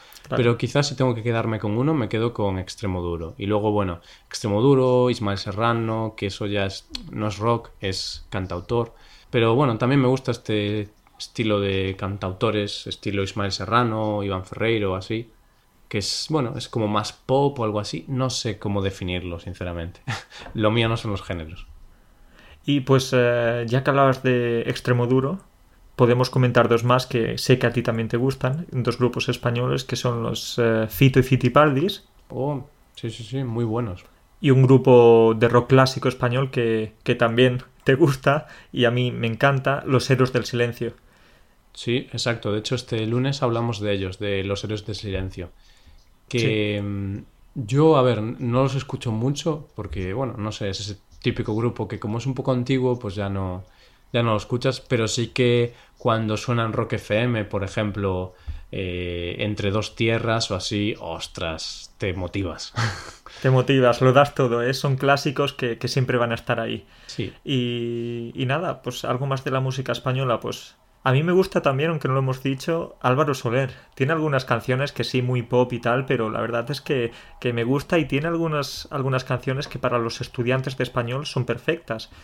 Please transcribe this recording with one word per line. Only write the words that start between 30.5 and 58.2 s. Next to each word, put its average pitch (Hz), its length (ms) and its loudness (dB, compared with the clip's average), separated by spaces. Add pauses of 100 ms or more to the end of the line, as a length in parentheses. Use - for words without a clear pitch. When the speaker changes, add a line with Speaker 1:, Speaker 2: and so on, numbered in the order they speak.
Speaker 1:
eh, 113 300 2
Fito 135 300 6
y 127 40 8
Fitipaldis. 139 800 2 (240)
Speaker 2:
Oh, 127 360 -6 (300)
sí, 117 140 -8
sí, 113 140 -12
sí, 135 200 -6
muy 120 220 -2
buenos. 110 400 -4 (340)
Speaker 1:
Y 139 120 4
un 131 120 8
grupo 120 720 10
de 113 100 6
rock 120 220 4
clásico 131 380 4
español 127 440 0
que, 113 420 0 (100)
que 120 120 2
también 123 480 4 (200)
te 135 120 4
gusta 147 520 4 (240)
y 123 140 2
a 117 60 4
mí 123 200 0
me 117 160 -2
encanta, 139 580 2
Los 131 240 2
Héroes 127 240 4
del 120 120 0
Silencio. 117 480 -2 (800)
Speaker 2:
Sí, 123 380 -2
exacto. 117 400 -4
De 107 80 0
hecho, 123 160 -4
este 117 320 -4
lunes 131 360 -2
hablamos 117 360 0
de 104 140 -2
ellos, 95 260 -4
de 98 240 -2
Los 98 200 -4
Héroes 104 220 -6
del 110 100 -8
Silencio. 95 560 -8 (760)
Que, 107 520 0
Speaker 1:
Sí. - 20 -4
Speaker 2:
mm, 101 420 -6 (320)
yo, 143 420 4
a 131 40 8
ver, 107 200 4
no 123 420 0
los 135 120 0
escucho 123 360 -4
mucho 139 640 -2
porque, 95 380 -6
bueno, 123 240 -4
no 104 140 -4
sé, 104 180 -6
es 92 100 -6
ese 101 180 -8 (240)
típico 110 340 -2
grupo 117 320 -2
que 104 120 -10
como 104 180 -4
es 113 80 -6
un 135 80 -2
poco 131 180 -2
antiguo, 127 460 0
pues 104 180 -8
ya 101 140 -2
no, 95 340 -4 (480)
ya 120 120 2
no 117 80 2
lo 107 60 4
escuchas, 127 440 -2
pero 113 260 0
sí 117 200 -2
que 120 460 2 (240)
cuando 110 400 0
suena 117 280 0
en 110 80 -2
Rock 113 200 -2
F 107 280 0
M, 117 240 0
por 98 180 -4
ejemplo, 95 680 -2 (400)